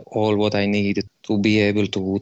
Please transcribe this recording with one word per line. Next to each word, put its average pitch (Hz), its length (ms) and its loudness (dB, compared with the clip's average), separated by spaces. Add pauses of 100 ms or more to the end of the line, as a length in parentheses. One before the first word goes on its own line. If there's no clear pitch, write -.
all 107 300 0
what 104 180 0
I 101 120 0
need 101 380 -2 (180)
to 110 160 -2
be 107 220 2
able 104 260 2
to 98 360 -4